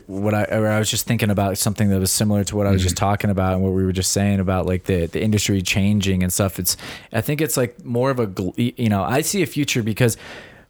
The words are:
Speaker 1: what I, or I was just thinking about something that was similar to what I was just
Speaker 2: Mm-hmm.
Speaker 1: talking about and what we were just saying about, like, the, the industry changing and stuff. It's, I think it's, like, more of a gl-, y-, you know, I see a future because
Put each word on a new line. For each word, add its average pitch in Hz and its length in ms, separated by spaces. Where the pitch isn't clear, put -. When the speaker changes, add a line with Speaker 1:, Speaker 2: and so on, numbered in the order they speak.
Speaker 1:
what 101 260
I, 107 120
or 107 220
I 107 120
was 107 100
just - 160
thinking 113 240
about 98 300
something 104 300
that 95 100
was 92 120
similar 104 340
to 107 100
what 101 100
I 101 60
was 95 100
just 90 140
Speaker 2:
Mm-hmm. - 100
Speaker 1:
talking 101 240
about 92 240
and 92 100
what 95 100
we 95 120
were 92 80
just 92 180
saying 101 280
about, 92 260
like, 90 200
the, 90 200
the 78 160
industry 104 400
changing 98 600
and 87 100
stuff. 98 240
It's, - 180
I 113 80
think 147 200
it's, 151 160
like, - 280
more 127 240
of 127 100
a 113 80
gl-, 92 300
y-, 120 180
you 117 140
know, 98 140
I 120 180
see 185 220
a - 20
future 135 380
because 110 340